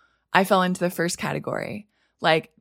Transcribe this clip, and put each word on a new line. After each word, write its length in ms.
I 120
fell 180
into 180
the 120
first 260
category. 680
Like, 400